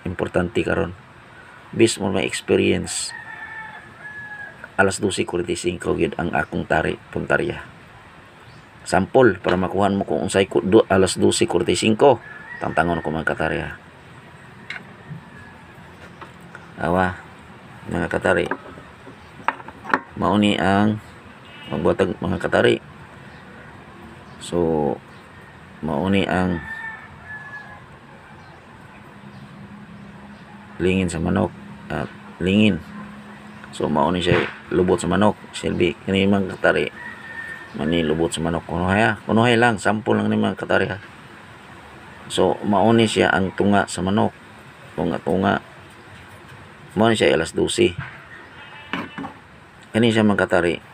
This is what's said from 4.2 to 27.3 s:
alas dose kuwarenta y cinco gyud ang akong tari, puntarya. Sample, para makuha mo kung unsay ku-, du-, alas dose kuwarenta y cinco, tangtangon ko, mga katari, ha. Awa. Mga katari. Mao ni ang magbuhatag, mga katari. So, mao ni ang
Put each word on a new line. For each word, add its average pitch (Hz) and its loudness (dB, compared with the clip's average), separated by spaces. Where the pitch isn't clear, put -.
alas 95 2
dose 92 -2
kuwarenta 87 -4
y 87 -4
cinco 90 -2
gyud 85 0
ang 85 -2
akong 82 -2
tari, 82 0
puntarya. - -2
Sample, 95 4
para 87 2
makuha 92 2
mo 98 0
kung 71 -2
unsay 98 2
ku-, - 0
du-, 95 6
alas 95 4
dose 101 4
kuwarenta 90 2
y - 0
cinco, 110 4
tangtangon 80 0
ko, 78 -2
mga 80 -2
katari, 80 -2
ha. 76 -8
Awa. 90 0
Mga 85 -2
katari. 90 2
Mao 90 2
ni 104 4
ang 104 2
magbuhatag, 90 0
mga 92 -2
katari. 107 2
So, 80 0
mao 76 -2
ni 98 2
ang 90 0